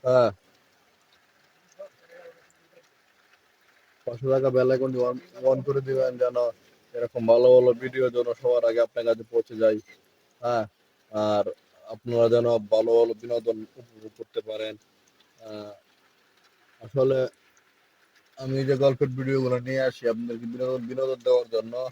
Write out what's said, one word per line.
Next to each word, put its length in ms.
হ্যাঁ, 260
পাশে 280
থাকা 220
বেল 180
আইকনটি 340
on, 80
on 160
করে 200
দিবেন, 240
যেন 160
এরকম 260
ভালো 240
ভালো 160
ভিডিও 220
যেন 120
সবার 280
আগে 180
আপনার 220
কাছে 220
পৌঁছে 300
যায়, 160
হ্যাঁ। 220
আর 340
আপনারা 320
যেন 120
ভালো 260
ভালো 220
বিনোদন 360
উপভোগ 400
করতে 280
পারেন। 260
আহ, 260
আসলে 320
আমি 140
যে 160
গল্পের 340
ভিডিওগুলো 400
নিয়ে 220
আসি 220
আপনাদেরকে 420
বিনোদন, 360
বিনোদন 360
দেওয়ার 300
জন্য। 180